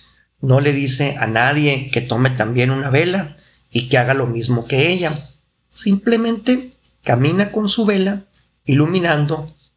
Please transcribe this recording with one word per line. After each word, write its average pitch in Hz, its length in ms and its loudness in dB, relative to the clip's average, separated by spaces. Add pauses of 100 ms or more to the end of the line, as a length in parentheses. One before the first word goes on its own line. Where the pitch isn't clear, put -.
(420)
no 135 200 2
le 147 120 2
dice 139 460 0
a 113 80 -2
nadie 131 640 0
que 117 100 -2
tome 123 300 0
también 123 400 0
una 135 180 -4
vela 170 460 0 (340)
y 127 180 -2
que 131 120 2
haga 131 160 0
lo 135 100 -2
mismo 117 400 -2
que 143 260 0
ella. 175 380 -4 (400)
Simplemente 233 1040 0 (300)
camina 160 480 2
con 214 180 -2
su 220 160 0
vela, 196 380 0 (420)
iluminando 156 920 0 (220)